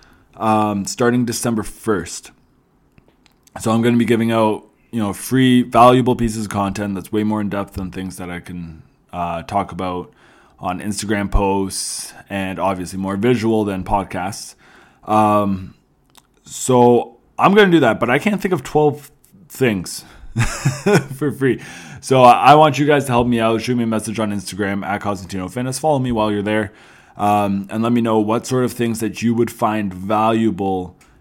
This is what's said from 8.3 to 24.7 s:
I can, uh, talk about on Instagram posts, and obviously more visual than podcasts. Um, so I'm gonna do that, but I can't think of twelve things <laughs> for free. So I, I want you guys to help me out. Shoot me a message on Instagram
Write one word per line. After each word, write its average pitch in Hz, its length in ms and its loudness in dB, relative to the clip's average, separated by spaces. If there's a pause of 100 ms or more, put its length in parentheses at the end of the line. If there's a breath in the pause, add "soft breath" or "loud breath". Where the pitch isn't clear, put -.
I 87 100 -12
can, 82 440 -14 (280)
uh, 85 300 -6
talk 98 280 -4
about 90 440 -8 (440 soft breath)
on 92 220 -6
Instagram 101 500 -4
posts, 98 840 -2 (160)
and 95 280 -6
obviously 90 400 -4
more 95 180 -4
visual 110 480 0
than 95 200 -4
podcasts. 95 680 -6 (500 soft breath)
Um, 104 680 2 (680)
so 120 760 2 (200)
I'm 180 160 4
gonna 202 160 6
do 165 100 6
that, - 200 2
but 117 80 0
I 131 100 2
can't 196 220 -2
think 185 140 -2
of 135 80 -2
twelve 151 480 0 (380)
things 104 580 -2 (300 loud breath)
<laughs> - 800 0
for 143 160 -4
free. 127 280 0 (400 loud breath)
So 131 220 4
I, 120 300 8
I - 20 8
want 151 240 6
you 147 80 0
guys 143 200 4
to 127 60 -2
help 120 140 2
me 117 140 2
out. 113 200 2
Shoot 123 160 -2
me 120 80 0
a - 20 -2
message 110 340 -4
on 107 100 -2
Instagram 98 540 -6